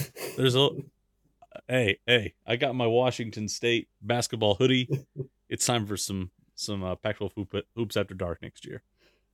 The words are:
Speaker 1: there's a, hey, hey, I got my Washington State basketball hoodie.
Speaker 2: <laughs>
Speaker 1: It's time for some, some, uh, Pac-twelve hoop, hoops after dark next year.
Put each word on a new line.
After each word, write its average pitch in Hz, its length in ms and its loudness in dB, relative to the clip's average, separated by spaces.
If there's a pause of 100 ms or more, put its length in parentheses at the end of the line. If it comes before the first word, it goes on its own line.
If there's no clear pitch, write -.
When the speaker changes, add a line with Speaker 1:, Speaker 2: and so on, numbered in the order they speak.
(360)
Speaker 1:
there's 131 200 4
a, 139 140 4 (960)
hey, 120 380 2
hey, 113 280 4 (120)
I 113 100 0
got 131 180 0
my 127 120 0
Washington 113 640 0
State 117 400 0 (140)
basketball 110 540 2
hoodie. 127 320 4 (260)
Speaker 2:
<laughs> 135 140 -10 (220)
Speaker 1:
It's - 160 -2
time 120 200 2
for 101 120 -6
some, 95 320 -6 (240)
some, 101 300 -6
uh, 90 100 -2
Pac-twelve 104 400 -6
hoop, 101 200 -8 (200)
hoops 113 220 -6
after 98 180 -2
dark 87 260 -6
next - 240 -16
year. - 180 -14 (520)